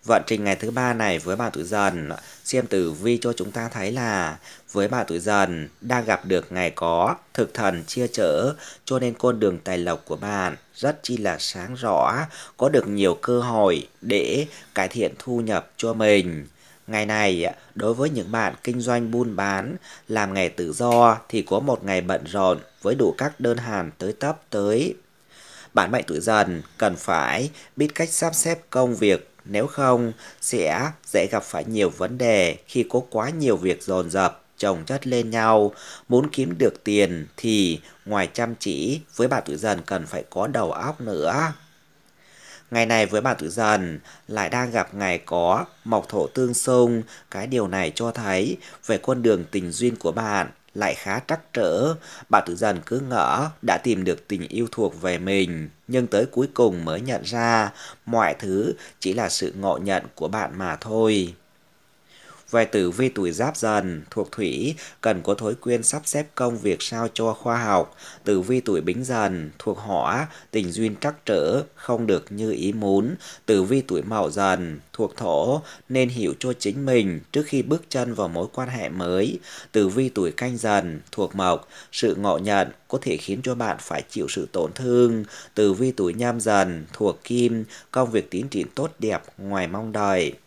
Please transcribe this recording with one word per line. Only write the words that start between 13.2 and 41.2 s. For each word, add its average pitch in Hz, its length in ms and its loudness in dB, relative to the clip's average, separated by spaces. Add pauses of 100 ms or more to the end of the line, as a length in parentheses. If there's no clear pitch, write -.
cơ 123 180 2
hội 104 480 2 (140)
để 104 440 0 (300)
cải 95 120 0
thiện 101 320 -2
thu 120 220 -2
nhập 107 360 -2
cho 113 160 -2
mình. 95 540 4 (400)
Ngày 107 180 -2
này, 101 480 2 (220)
đối 104 180 0
với 131 160 0
những 104 220 -6
bạn 110 220 0 (100)
kinh 123 180 -4
doanh 120 300 -2
buôn 120 240 -2
bán, 98 400 -2 (320)
làm 107 260 -2
nghề 92 160 2
tự 82 240 -6
do 120 440 6 (120)
thì 113 120 0
có - 180 0
một 131 240 -2
ngày 95 180 0
bận 90 220 -2
rộn 92 360 2 (220)
với 127 140 2
đủ 127 220 2
các 147 220 -4
đơn 120 180 2
hàng 104 400 -4
tới 98 160 -4
tấp 151 360 -4
tới. 107 460 0 (760)
Bạn 95 180 2
mệnh 120 160 0
tuổi 78 120 -4
Dần 95 420 2 (160)
cần 98 180 0
phải 82 540 0 (260)
biết 147 200 2
cách 165 140 -2
sắp 165 260 -2
xếp 165 240 0 (100)
công 123 260 2
việc, 101 340 2 (160)
nếu 104 220 -2
không 123 440 2 (300)
sẽ 101 500 0 (140)
dễ 92 260 2
gặp 104 120 -2
phải 76 220 -6
nhiều 107 240 2
vấn 92 280 -6
đề 104 400 4 (100)
khi 120 220 0
có - 200 0
quá 113 200 -2
nhiều 147 280 2
việc 87 260 -2
dồn 92 260 -2
dập, 90 340 0 (140)
chồng 92 280 0
chất 135 220 -6
lên 120 220 0
nhau. 110 440 4 (360)
Muốn 131 220 4
kiếm 165 260 -2
được 127 260 2
tiền 92 440 2 (100)
thì 98 420 2 (260)
ngoài 98 280 0
chăm 117 260 -4
chỉ, 104 420 -4 (140)
với 120 120 2
bạn 131 180 0
tuổi 71 100 -6
Dần 95 300 0
cần 87 200 -4
phải 80 240 -8
có - 180 -2
đầu 107 240 0
óc 127 300 -6
nữa. 110 520 -2 (1160)